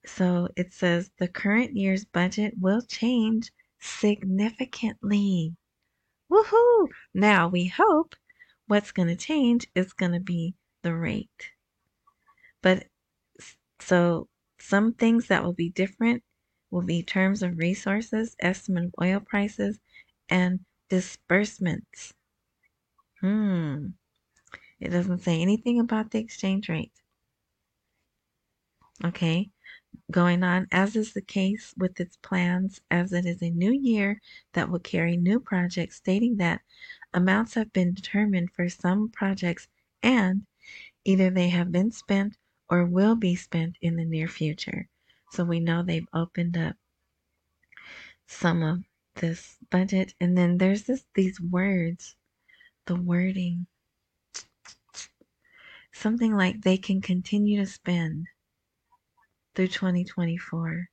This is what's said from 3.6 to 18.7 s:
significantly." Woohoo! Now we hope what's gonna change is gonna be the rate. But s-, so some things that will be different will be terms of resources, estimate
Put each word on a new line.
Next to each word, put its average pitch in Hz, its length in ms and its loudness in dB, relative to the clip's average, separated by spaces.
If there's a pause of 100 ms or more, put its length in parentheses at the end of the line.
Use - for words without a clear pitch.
significantly." 202 1800 -2 (760)
Woohoo! 440 580 6 (240)
Now 190 360 4
we 180 180 0
hope 320 480 2 (520)
what's 208 260 0
gonna 170 240 0
change 247 580 0
is 185 180 -2
gonna 175 280 -2
be 175 340 -4 (280)
the 170 120 -2
rate. - 560 -8 (1120)
But 185 240 2 (520)
s-, - 180 -20 (240)
so 175 480 2 (300)
some 214 360 2
things 233 340 2
that 190 160 2
will 175 80 0
be 170 180 -2
different 226 520 -2 (480)
will 175 120 -2
be 170 200 -2
terms 190 400 0
of 175 160 -4
resources, 208 840 -2
estimate 180 440 -2